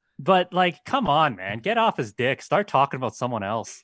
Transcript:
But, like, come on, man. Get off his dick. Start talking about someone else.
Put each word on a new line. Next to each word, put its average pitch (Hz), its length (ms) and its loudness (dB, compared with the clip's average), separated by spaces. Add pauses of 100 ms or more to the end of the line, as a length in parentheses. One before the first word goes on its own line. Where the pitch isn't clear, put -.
(200)
But, 180 320 2
like, 180 320 0
come 254 240 -2
on, 147 260 4
man. 98 240 -8
Get 208 200 -2
off 220 180 0
his 120 160 -6
dick. 123 300 -2
Start 202 260 0
talking 139 280 2
about 123 200 -6
someone 123 260 -6
else. 104 420 -6